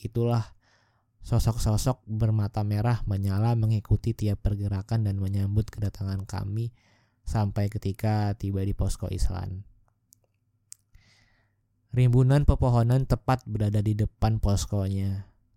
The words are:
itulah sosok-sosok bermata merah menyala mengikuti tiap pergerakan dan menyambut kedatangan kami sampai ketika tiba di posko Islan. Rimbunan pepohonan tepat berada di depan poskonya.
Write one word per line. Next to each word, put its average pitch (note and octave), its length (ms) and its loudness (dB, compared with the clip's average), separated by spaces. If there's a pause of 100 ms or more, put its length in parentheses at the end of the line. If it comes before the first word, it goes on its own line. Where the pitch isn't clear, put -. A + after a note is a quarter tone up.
itulah A#2 420 0 (760)
sosok-sosok A2+ 880 0
bermata G#2+ 560 0
merah G#2 400 0
menyala G2 480 0
mengikuti A2 640 0
tiap G#2 240 -2
pergerakan G2+ 640 -2
dan G2 160 -2
menyambut G2+ 480 -2
kedatangan G2 560 -6
kami G2+ 480 -6 (500)
sampai G2+ 480 -2
ketika G#2 640 -2
tiba G2 300 -4
di G2 100 -2
posko G2 320 -2
Islan. F#2 560 -2 (2250)
Rimbunan B2+ 560 6
pepohonan B2 600 4
tepat C3 400 0
berada G#2 360 0
di G#2+ 120 2
depan A2 480 0
poskonya. G2 880 -2 (260)